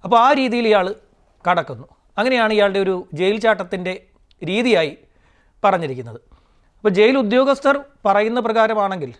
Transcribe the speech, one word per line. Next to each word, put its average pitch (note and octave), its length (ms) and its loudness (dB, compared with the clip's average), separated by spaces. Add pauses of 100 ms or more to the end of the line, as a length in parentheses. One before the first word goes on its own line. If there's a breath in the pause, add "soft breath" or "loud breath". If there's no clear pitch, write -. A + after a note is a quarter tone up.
അപ്പോൾ G3 160 2
ആ A#3+ 140 4
രീതിയിൽ A#3+ 340 -2
ഇയാൾ G3 200 2 (580)
കടക്കുന്നു. D#3+ 400 -2 (320)
അങ്ങനെയാണ് A3+ 360 0
ഇയാളുടെ G3+ 260 2
ഒരു F#3+ 160 -2 (180)
ജയിൽ F#3 260 0
ചാട്ടത്തിൻ്റെ F#3 540 -2 (480)
രീതിയായി F#3 520 0 (680)
പറഞ്ഞിരിക്കുന്നത്. C3 560 -2 (540)
അപ്പോൾ - 160 -2
ജയിൽ G#3+ 280 4
ഉദ്യോഗസ്ഥർ C4 580 2 (300)
പറയുന്ന G#3+ 340 0
പ്രകാരമാണെങ്കിൽ G#3+ 800 -2